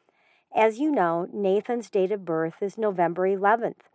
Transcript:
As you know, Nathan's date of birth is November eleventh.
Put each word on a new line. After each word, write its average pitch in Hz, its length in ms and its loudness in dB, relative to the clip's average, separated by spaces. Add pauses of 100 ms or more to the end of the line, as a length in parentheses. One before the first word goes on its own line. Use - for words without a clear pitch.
(540)
As 220 240 2
you 302 120 0
know, 175 420 0
Nathan's 208 560 -2
date 190 240 0
of 196 140 -6
birth 160 340 -2
is 202 160 -6
November 185 500 0
eleventh. 202 680 0